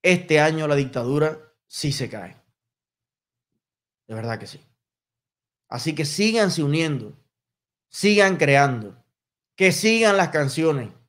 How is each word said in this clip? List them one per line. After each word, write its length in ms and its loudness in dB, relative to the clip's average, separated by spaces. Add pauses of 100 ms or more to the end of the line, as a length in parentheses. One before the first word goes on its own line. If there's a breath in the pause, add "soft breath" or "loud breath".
Este 380 2
año 280 2
la 80 2
dictadura 640 -2 (300)
sí 240 -6
se 180 -6
cae. 320 -16 (1700)
De 80 -12
verdad 240 -8
que 80 -16
sí. 180 -20 (1000)
Así 260 -6
que 120 -4
síganse 580 0
uniendo, 580 -4 (680)
sigan 480 2
creando, 680 2 (520)
que 160 4
sigan 460 2
las 120 0
canciones 640 -2 (180)